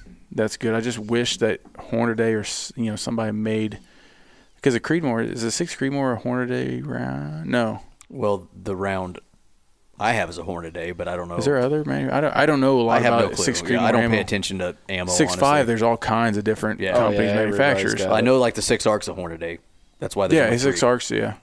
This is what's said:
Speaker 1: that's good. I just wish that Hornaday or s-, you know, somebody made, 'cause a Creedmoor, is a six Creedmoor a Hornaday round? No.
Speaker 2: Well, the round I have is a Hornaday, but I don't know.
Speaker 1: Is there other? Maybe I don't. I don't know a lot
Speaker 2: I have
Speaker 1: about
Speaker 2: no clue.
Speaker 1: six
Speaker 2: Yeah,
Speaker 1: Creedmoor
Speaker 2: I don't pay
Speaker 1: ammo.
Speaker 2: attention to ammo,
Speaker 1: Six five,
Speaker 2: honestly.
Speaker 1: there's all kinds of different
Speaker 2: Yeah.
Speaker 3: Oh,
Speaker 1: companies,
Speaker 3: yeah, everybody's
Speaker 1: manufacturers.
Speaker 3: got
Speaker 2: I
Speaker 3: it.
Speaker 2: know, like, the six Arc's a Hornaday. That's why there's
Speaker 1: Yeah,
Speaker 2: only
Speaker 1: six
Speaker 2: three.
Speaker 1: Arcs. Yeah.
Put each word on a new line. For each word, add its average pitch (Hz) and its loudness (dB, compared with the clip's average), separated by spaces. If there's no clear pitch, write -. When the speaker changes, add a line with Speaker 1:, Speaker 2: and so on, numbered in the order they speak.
Speaker 1:
that's 107 -2
good. 113 0
I 110 0
just 120 -4
wish 117 -2
that 110 0
Hornaday 117 0
or 107 0
s-, - -8
you 117 -2
know, 107 -2
somebody 113 -4
made, 110 -2
'cause 131 4
a 113 0
Creedmoor, 123 -2
is 113 -6
a 113 -2
six - -4
Creedmoor 135 -2
a - -2
Hornaday 123 -4
round? 139 -8
No. 113 -2
Speaker 2:
Well, 101 -2
the 95 -8
round 92 -4
I 110 2
have 92 0
is 85 -12
a 85 -10
Hornaday, 85 -8
but 87 -6
I 90 -4
don't 87 -6
know. 87 -8
Speaker 1:
Is 87 -2
there 139 2
other? 147 0
Maybe 135 -2
I 135 0
don't. 151 0
I 139 2
don't 147 2
know 135 4
a 120 4
lot 117 4
Speaker 2:
I - 4
have 120 4
Speaker 1:
about 110 4
Speaker 2:
no - -8
clue. - -2
Speaker 1:
six 127 0
Speaker 2:
Yeah, - -8
Speaker 1:
Creedmoor 120 2
Speaker 2:
I 113 4
don't 117 4
pay 117 2
Speaker 1:
ammo. 113 2
Speaker 2:
attention 95 -4
to 90 -4
ammo, 92 -4
Speaker 1:
Six 90 2
five, 90 2
Speaker 2:
honestly. 143 4
Speaker 1:
there's 113 0
all 117 4
kinds 113 2
of 104 -2
different 107 0
Speaker 2:
Yeah. 95 -2
Speaker 3:
Oh, 123 6
Speaker 1:
companies, 104 2
Speaker 3:
yeah, 110 2
everybody's 107 0
Speaker 1:
manufacturers. 110 2
Speaker 3:
got 92 2
Speaker 2:
I 110 4
Speaker 3:
it. - 4
Speaker 2:
know, 127 6
like, 120 2
the 110 -6
six - 0
Arc's 107 2
a 87 -10
Hornaday. 85 -8
That's - -8
why 98 2
there's 151 6
Speaker 1:
Yeah, 131 6
Speaker 2:
only 117 2
Speaker 1:
six 131 2
Speaker 2:
three. 127 4
Speaker 1:
Arcs. 123 0
Yeah. 107 -2